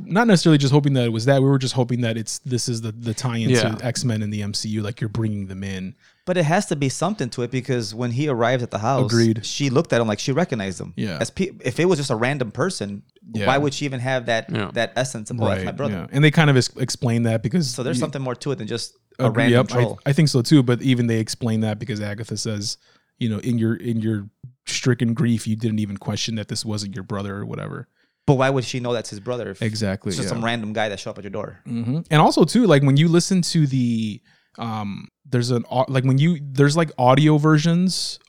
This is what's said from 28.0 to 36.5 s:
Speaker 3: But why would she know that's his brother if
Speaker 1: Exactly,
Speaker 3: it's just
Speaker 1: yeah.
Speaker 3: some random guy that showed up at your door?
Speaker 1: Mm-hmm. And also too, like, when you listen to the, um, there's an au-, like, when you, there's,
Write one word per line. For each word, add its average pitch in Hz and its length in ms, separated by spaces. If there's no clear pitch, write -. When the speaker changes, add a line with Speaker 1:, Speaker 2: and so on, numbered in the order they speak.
Speaker 3:
But 143 100
why 131 140
would 135 140
she - 160
know 120 140
that's 113 160
his 104 100
brother 113 320
if - 100
Speaker 1:
Exactly, 107 500
Speaker 3:
it's 85 60
just 95 100
Speaker 1:
yeah. - 80
Speaker 3:
some 113 100
random 117 260
guy 110 160
that 98 140
showed 110 100
up 98 60
at 98 80
your 98 60
door? 98 360
Speaker 1:
Mm-hmm. 117 320
And 151 120
also 214 240
too, 240 200
like, 147 160
when 139 140
you 156 140
listen 175 340
to 151 240
the, 117 540
um, 107 520
there's 123 220
an 120 180
au-, 127 200
like, 131 160
when 135 120
you, 160 240
there's, 143 360